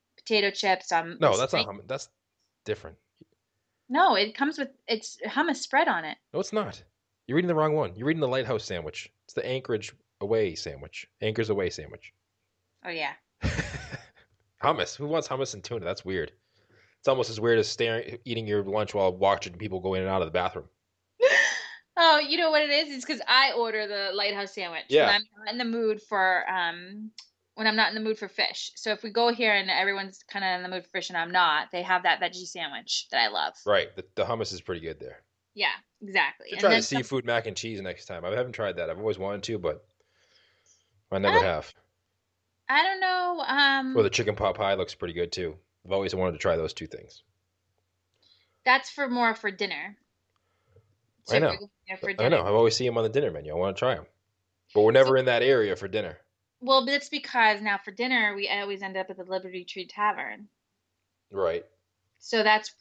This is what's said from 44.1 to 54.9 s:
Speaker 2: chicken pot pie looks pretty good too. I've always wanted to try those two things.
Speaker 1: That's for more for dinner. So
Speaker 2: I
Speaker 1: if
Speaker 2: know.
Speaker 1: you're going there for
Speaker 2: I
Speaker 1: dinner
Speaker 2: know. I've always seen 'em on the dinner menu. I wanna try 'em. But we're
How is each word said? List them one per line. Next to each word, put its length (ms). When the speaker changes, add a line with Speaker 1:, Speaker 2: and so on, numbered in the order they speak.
Speaker 2:
chicken 240
pot 200
pie 200
looks 180
pretty 220
good 160
too. 260
I've 100
always 200
wanted 200
to 40
try 200
those 180
two 120
things. 360
Speaker 1:
That's 260
for 180
more 240
for 160
dinner. 480
So 100
Speaker 2:
I 40
Speaker 1:
if 20
Speaker 2:
know. 100
Speaker 1:
you're 80
going 100
there 100
for 160
Speaker 2:
I 0
Speaker 1:
dinner 160
Speaker 2:
know. 120
I've 140
always 200
seen 120
'em 100
on 60
the 60
dinner 220
menu. 200
I 40
wanna 200
try 200
'em. 120
But 80
we're 100